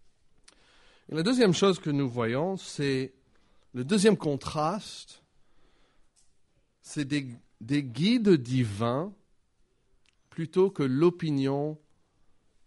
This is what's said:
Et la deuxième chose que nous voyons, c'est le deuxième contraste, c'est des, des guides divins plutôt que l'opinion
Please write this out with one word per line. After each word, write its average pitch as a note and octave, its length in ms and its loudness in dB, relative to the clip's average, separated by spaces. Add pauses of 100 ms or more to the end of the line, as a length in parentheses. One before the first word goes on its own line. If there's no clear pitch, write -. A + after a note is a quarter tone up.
(1080)
Et C#3+ 60 -8
la D#3+ 80 -2
deuxième A#3 300 4
chose F#3+ 240 2
que - 120 -6
nous C#3 200 0
voyons, B2 460 -2
c'est C3+ 580 -4 (600)
le B2 100 -6
deuxième G3 320 4
contraste, - 1080 -6 (1600)
c'est - 220 -6
des, C#3 240 -4 (320)
des C#3 240 -2
guides G3 460 2
divins B2 800 0 (1200)
plutôt F#3 400 0
que F3+ 140 -2
l'opinion D3 960 0 (880)